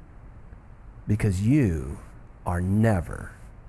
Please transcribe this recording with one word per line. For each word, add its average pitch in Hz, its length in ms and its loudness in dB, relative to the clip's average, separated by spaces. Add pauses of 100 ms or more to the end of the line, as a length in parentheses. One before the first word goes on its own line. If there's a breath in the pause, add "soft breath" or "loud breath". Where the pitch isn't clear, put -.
(1080)
because 104 340 2
you 95 580 2 (460)
are 87 140 0
never 98 720 2 (380)